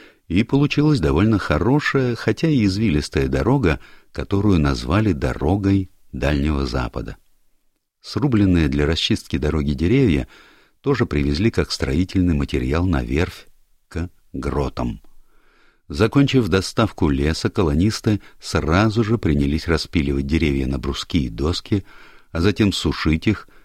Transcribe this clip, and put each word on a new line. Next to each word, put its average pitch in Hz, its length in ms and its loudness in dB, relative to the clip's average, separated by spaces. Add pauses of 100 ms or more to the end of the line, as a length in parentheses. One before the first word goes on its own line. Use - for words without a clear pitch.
(280)
и 95 160 2
получилась 143 560 2
довольно 87 380 2
хорошая, 123 760 0
хотя 110 340 -2
и 135 180 2
извилистая 87 640 0
дорога, 85 520 0 (320)
которую 98 480 0
назвали 71 520 0
«дорогой 95 800 0 (220)
Дальнего 69 540 -2
Запада». 62 500 -6 (840)
Срубленные 101 680 2
для 71 180 0
расчистки - 520 -2
дороги 73 340 -2
деревья 85 560 2 (540)
тоже 131 240 0
привезли 73 440 0
как 80 220 -2
строительный 87 600 0
материал 69 520 -2
на 73 160 0
верфь 67 460 -4 (400)
к 85 220 -8 (220)
гротам. 64 680 -6 (880)
Закончив 113 600 2
доставку 95 600 0
леса, 73 400 0
колонисты 98 720 0 (200)
сразу 101 640 0
же 110 140 0
принялись 73 500 0
распиливать 71 600 -2
деревья 71 400 0
на 65 120 -4
бруски 69 460 -4
и 62 60 -6
доски, 87 540 -2 (460)
а 82 100 -4
затем 98 320 2
сушить 80 540 -2
их, - 220 -2 (160)